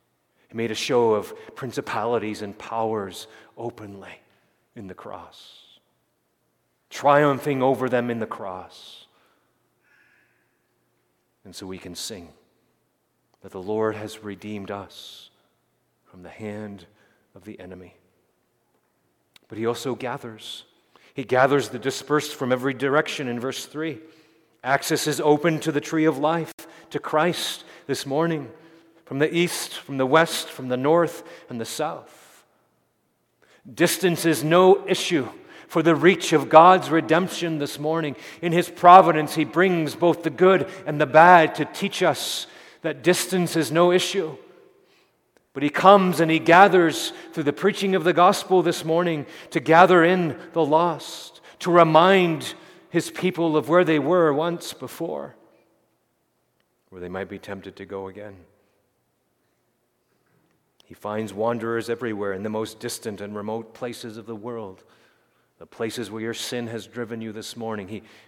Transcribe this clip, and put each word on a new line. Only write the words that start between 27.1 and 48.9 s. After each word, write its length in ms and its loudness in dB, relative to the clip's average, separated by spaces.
this 180 -6
morning, 460 -4
from 140 -8
the 160 0
east, 400 -2
from 220 -12
the 100 0
west, 420 2
from 200 -14
the 80 -2
north, 480 0
and 100 -10
the 40 -6
south. 800 -12
Distance 500 0
is 200 0
no 420 6
issue 420 -2
for 160 -2
the 120 4
reach 380 2
of 160 2
God's 400 8
redemption 720 -2
this 220 -8
morning. 340 -4
In 120 -4
his 180 0
providence, 640 8
he 100 0
brings 520 0
both 260 0
the 80 -2
good 380 4
and 140 -4
the 60 2
bad 500 8
to 80 -2
teach 380 -6
us 440 -2
that 200 -8
distance 540 0
is 160 -2
no 180 4
issue. 460 -2
But 120 -6
he 60 0
comes 500 6
and 100 2
he 80 2
gathers 760 6
through 120 -6
the 80 0
preaching 420 -2
of 100 0
the 80 4
gospel 500 4
this 220 -2
morning 420 -2